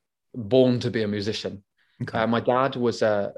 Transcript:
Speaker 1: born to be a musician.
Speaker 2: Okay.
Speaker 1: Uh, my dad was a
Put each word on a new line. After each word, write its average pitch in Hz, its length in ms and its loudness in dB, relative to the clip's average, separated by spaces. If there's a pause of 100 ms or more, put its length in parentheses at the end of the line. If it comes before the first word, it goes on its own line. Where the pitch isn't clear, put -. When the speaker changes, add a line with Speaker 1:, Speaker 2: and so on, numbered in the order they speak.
(360)
Speaker 1:
born 123 460 4
to 120 100 -2
be 113 100 0
a 107 60 0
musician. 101 560 -6 (400)
Speaker 2:
Okay. 120 160 -4
Speaker 1:
Uh, 113 80 2
my 117 120 2
dad 127 360 0
was 120 260 -2
a 104 360 0